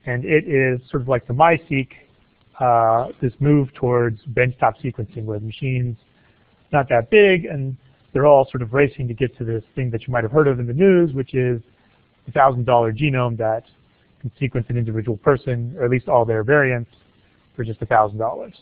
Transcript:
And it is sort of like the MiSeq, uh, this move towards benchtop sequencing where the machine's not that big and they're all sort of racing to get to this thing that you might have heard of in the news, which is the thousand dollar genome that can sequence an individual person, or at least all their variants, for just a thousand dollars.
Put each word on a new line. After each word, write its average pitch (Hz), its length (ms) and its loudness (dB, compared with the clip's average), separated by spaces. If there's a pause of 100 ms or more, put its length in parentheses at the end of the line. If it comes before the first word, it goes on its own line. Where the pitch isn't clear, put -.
And 123 180 -6
it 160 240 2
is 131 320 2 (100)
sort 139 120 -4
of 123 60 -8
like 127 200 -2
the 120 40 -6
MiSeq, 143 580 0 (680)
uh, 117 540 2 (100)
this 127 160 -2
move 143 360 2
towards 120 460 -2 (120)
benchtop 123 500 0
sequencing 117 440 -8
where 107 120 -6
the 107 80 -10
machine's 123 500 -6 (760)
not 139 160 0
that 117 220 0
big 196 340 4
and 135 320 -8 (360)
they're 135 140 2
all 139 240 6
sort 123 120 -6
of 110 120 -8
racing 139 320 0
to 117 80 -8
get 123 240 -4
to 123 60 -8
this 113 180 -4 (140)
thing 127 160 -4
that 113 160 -8
you 127 40 -6
might 117 120 -2
have 107 80 -4
heard 151 160 4
of 127 100 0
in 120 80 -6
the 120 80 -6
news, 175 380 4
which 135 220 -6
is 123 280 -2 (640)
the 127 60 -16
thousand 131 340 2
dollar 120 260 4
genome 123 440 -2
that 113 260 -4 (580)
can 123 200 -12
sequence 123 300 -4
an 120 60 -4
individual 110 420 -4
person, 123 600 -2
or 139 60 -2
at 120 60 0
least 123 180 -2
all 120 160 4
their 110 180 -2
variants, 127 480 0 (640)
for 127 80 -10
just 113 180 -8
a 113 60 -6
thousand 107 320 0
dollars. - 420 -8